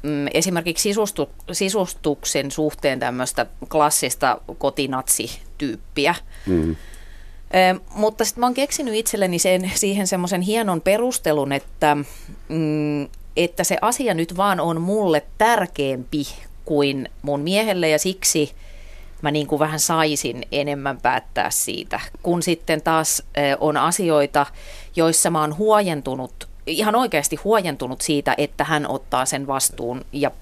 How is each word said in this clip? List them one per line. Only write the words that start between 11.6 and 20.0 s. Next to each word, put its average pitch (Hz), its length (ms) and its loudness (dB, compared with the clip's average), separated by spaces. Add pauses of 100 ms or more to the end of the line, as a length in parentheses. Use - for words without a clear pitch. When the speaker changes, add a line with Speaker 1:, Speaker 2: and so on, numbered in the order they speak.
Speaker 1:
mm, 151 540 0 (340)
että 175 260 2
se 180 180 2
asia 240 320 2
nyt 165 240 -2
vaan 190 220 4
on 165 220 0
mulle 185 420 2 (140)
tärkeämpi 147 840 2 (420)
kuin 139 440 2 (120)
mun 143 180 -2
miehelle 185 500 2
ja 151 100 6
siksi 165 520 0 (680)
mä 147 100 0
niinku 147 280 0
vähän 156 200 0
saisin 147 720 0